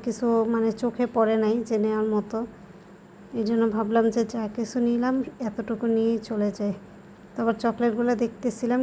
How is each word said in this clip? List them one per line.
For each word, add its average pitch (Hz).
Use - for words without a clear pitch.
কিছু 233
মানে 226
চোখে 247
পড়ে 220
নাই 214
যে 226
নেওয়ার 214
মতো, 214
এই 226
জন্য 226
ভাবলাম 220
যে 240
যা 226
কিছু 226
নিলাম 240
এতটুকু 220
নিয়েই 226
চলে 208
যাই। 208
তো -
আবার 226
চকলেটগুলো 240
দেখতেছিলাম, 233